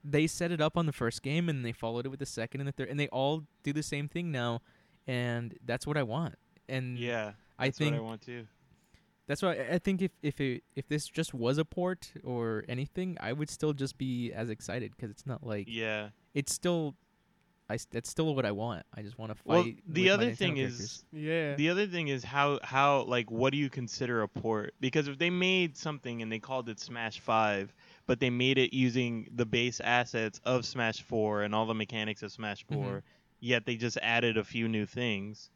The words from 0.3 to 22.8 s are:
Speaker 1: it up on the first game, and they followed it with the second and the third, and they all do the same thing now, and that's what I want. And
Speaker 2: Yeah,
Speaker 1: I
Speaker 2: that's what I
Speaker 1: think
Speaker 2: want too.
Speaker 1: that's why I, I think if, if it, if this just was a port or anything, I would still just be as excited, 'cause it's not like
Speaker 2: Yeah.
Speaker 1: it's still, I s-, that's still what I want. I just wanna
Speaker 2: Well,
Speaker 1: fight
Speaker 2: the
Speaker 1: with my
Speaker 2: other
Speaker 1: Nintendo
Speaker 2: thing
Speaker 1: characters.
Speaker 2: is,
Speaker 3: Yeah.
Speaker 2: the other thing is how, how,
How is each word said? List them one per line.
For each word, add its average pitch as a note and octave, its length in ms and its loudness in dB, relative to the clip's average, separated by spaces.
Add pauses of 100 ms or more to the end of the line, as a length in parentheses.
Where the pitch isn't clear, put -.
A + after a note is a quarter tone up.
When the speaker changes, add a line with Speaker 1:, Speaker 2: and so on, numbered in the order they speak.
Speaker 1:
it D#3+ 100 0
up D#3+ 160 2
on E3+ 80 4
the D#3 80 2
first - 300 -2
game, D#3+ 260 0
and C3+ 160 -2
they A#2 60 -2
followed A#2 340 -4
it C3+ 40 -4
with C#3 100 -10
the C3+ 80 -4
second A#2 340 -6
and C#3 60 -2
the C#3 40 -2
third, - 180 -6
and C#3+ 100 -2
they C#3+ 80 2
all D3 380 0 (180)
do C#3+ 100 -2
the D3+ 100 0
same C#3+ 240 -4
thing E3+ 240 -4
now, A#2+ 300 0 (460)
and A#2+ 580 -2
that's A#2+ 220 -4
what D3+ 100 0
I C#3+ 60 2
want. A#2+ 320 -2 (340)
And B2+ 300 -4
Speaker 2:
Yeah, A#2 340 -2 (240)
Speaker 1:
I C3 100 0
Speaker 2:
that's C3+ 120 -2
what D3+ 80 4
I - 40 4
Speaker 1:
think C#3+ 120 0
Speaker 2:
want A2+ 180 -8
too. A#2+ 260 -12 (800)
Speaker 1:
that's C#3+ 140 -2
why F3+ 140 2
I, C3 180 -2
I F3+ 60 4
think F#3+ 240 0
if, F#3 80 0 (100)
if D3 180 -2
it, B2+ 240 0 (120)
if C3+ 120 -6
this D3 200 -2
just - 260 -4
was B2+ 240 2
a D#3+ 80 2
port F3+ 480 -4 (100)
or A#2 440 -2
anything, D#3 520 -4
I A2+ 140 -4
would D3+ 160 -4
still D3+ 240 0
just C3+ 240 -4
be B2 340 -2
as A2+ 200 -4
excited, G#2+ 460 -6
'cause A2+ 120 -8
it's - 160 -16
not C3 200 -6
like G#2 220 -4
Speaker 2:
Yeah. A2 420 -2 (260)
Speaker 1:
it's C#3+ 180 -2
still, E3 420 -2 (720)
I G#2+ 80 -4
s-, - 140 -6
that's A#2 220 -4
still D#3+ 240 2
what B2+ 100 2
I G#2 60 2
want. G#2 420 -4
I A2+ 80 -12
just G#2+ 160 -12
wanna A2 260 -8
Speaker 2:
Well, F3 200 6
Speaker 1:
fight - 140 -2 (100)
Speaker 2:
the E3 160 2
Speaker 1:
with F#3 40 8
my F#3+ 60 8
Speaker 2:
other A#3 180 4
Speaker 1:
Nintendo A3+ 60 -6
Speaker 2:
thing F3 200 2
Speaker 1:
characters. B2+ 220 -2
Speaker 2:
is, - 320 -10
Speaker 3:
Yeah. D#3 440 -2
Speaker 2:
the D3 160 4
other G3+ 160 2
thing E3+ 220 -2
is B2+ 140 -2
how, C#3+ 380 4
how, C#3 440 4